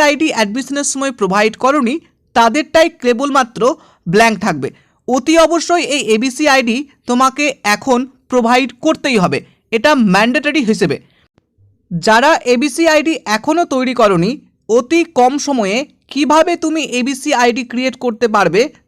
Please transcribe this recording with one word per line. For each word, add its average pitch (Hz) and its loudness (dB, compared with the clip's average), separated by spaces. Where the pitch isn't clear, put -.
আইডি 294 0
অ্যাডমিশনের 254 -4
সময় 269 -4
প্রোভাইড 208 0
করনি 269 0
তাদেরটাই 302 2
কেবলমাত্র 247 -2
ব্ল্যাঙ্ক 220 2
থাকবে। 139 -4
অতি 262 0
অবশ্যই 339 0
এই 269 -2
এবিসি 262 -4
আইডি 233 0
তোমাকে 262 0
এখন 240 0
প্রোভাইড 247 0
করতেই 277 0
হবে, 139 -2
এটা 294 2
ম্যান্ডেটরি 277 0
হিসেবে। 175 0
যারা 220 2
এবিসি 285 -2
আইডি 302 0
এখনও 320 0
তৈরি 254 -2
করনি, 196 2
অতি 330 0
কম 254 4
সময়ে 226 -2
কিভাবে 302 2
তুমি 311 -2
এবিসি 277 -4
আইডি 240 0
ক্রিয়েট 247 -4
করতে 233 -2
পারবে 185 4